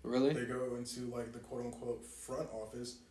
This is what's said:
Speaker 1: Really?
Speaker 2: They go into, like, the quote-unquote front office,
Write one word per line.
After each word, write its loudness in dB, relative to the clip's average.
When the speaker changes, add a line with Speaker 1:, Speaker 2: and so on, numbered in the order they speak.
Speaker 1:
Really? 6
Speaker 2:
They 2
go 0
into, -4
like, -2
the -10
quote-unquote -4
front -4
office, -6